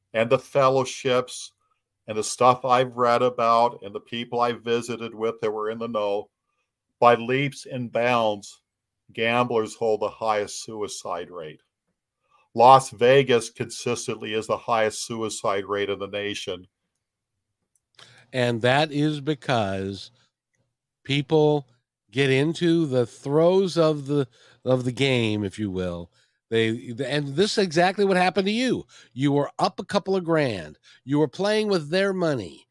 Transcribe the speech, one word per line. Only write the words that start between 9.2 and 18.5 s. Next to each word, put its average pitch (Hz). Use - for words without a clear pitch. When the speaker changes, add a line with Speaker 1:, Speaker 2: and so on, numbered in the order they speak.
Speaker 1:
hold 107
the 104
highest 104
suicide 92
rate. 78
Las 127
Vegas 120
consistently 113
is 110
the 107
highest 110
suicide 107
rate 101
in 98
the 98
nation. 101
Speaker 2:
And 120